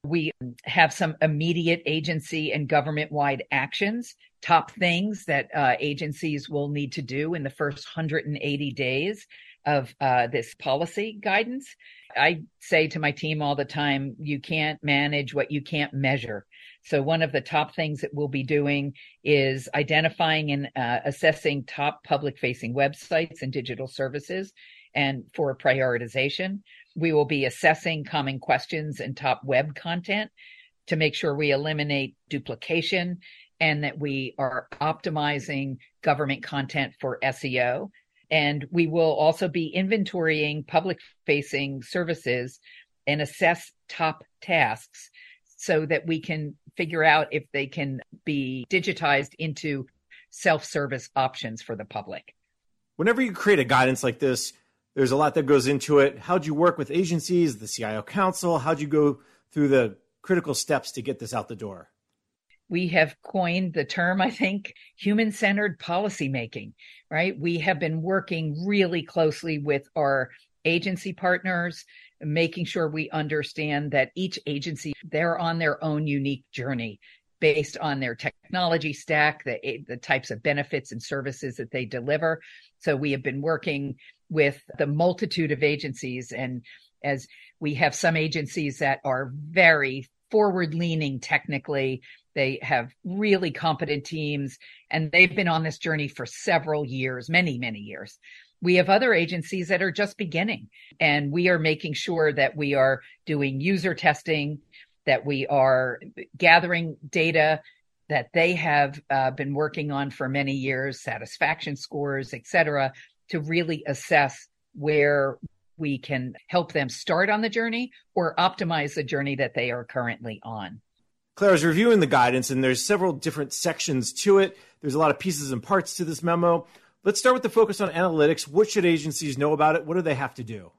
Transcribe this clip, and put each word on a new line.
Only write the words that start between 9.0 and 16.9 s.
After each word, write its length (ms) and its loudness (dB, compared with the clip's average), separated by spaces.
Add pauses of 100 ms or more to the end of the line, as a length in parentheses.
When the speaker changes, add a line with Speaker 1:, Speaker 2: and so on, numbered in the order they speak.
Speaker 1:
of, 340 0
uh, 280 2
this 260 -4
policy 680 -4
guidance. 560 -2 (400)
I 280 2 (160)
say 300 2
to 100 -6
my 100 0
team 320 -4
all 140 0
the 100 -2
time, 540 -2
"You 200 -4
can't 440 -4
manage 500 0
what 160 0
you 120 -2
can't 300 -4
measure." 540 -2 (380)
So 180 0